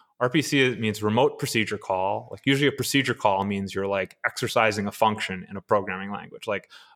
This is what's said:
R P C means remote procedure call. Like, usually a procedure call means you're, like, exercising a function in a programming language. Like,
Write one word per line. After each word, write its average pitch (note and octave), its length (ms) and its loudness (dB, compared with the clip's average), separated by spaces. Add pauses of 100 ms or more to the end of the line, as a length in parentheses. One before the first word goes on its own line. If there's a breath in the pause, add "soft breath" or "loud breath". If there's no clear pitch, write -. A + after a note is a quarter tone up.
(200 soft breath)
R B2 100 2
P D#3 120 2
C C3 340 2
means G#2+ 280 -2
remote A#2+ 340 2
procedure A2 400 -2
call. G2 540 -4
Like, G2 140 -14
usually C#3 220 4
a B2 40 6
procedure B2+ 420 0
call G2 300 2
means G2 320 -4
you're, G2 100 -2
like, G2 400 -4
exercising A2 640 0
a G2 40 -4
function G#2+ 580 -2
in G2+ 80 -10
a F#2+ 40 -8
programming G2 480 -2
language. F2+ 380 -10
Like, G2+ 220 -4 (260 loud breath)